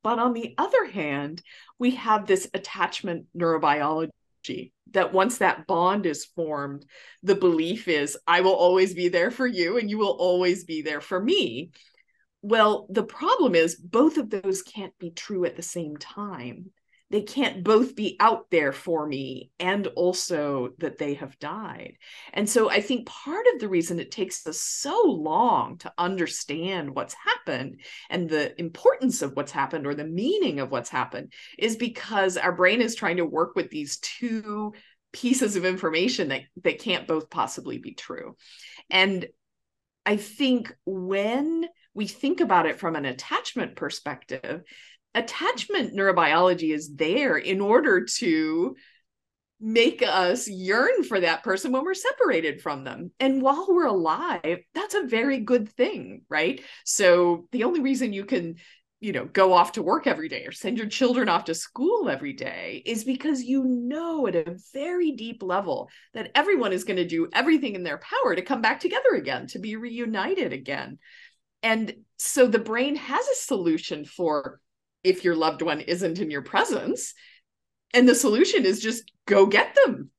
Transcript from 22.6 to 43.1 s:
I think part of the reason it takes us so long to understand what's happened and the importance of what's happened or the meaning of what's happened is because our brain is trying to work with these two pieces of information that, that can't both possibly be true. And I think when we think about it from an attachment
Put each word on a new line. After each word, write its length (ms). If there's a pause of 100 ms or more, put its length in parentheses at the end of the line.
I 100
think 260
part 480
of 60
the 80
reason 320
it 120
takes 360
us 140
so 440
long 760
to 180
understand 1000
what's 180
happened 680 (280)
and 200
the 300
importance 600
of 120
what's 180
happened 340
or 80
the 120
meaning 560
of 100
what's 180
happened 440 (260)
is 160
because 640
our 160
brain 280
is 140
trying 220
to 80
work 320
with 120
these 280
two 760 (380)
pieces 460
of 80
information 640
that, 140 (200)
that 160
can't 300
both 200
possibly 480
be 160
true. 440 (520)
And 380 (800)
I 100
think 580 (120)
when 800 (280)
we 140
think 320
about 280
it 120
from 160
an 80
attachment 720